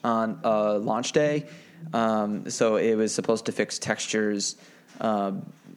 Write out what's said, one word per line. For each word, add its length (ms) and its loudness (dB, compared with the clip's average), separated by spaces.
on, 400 0
uh, 340 2
launch 320 -2
day. 360 2
Um, 560 0
so 280 2
it 180 4
was 180 2
supposed 340 0
to 60 -4
fix 240 -2
textures, 800 -2
um, 440 -2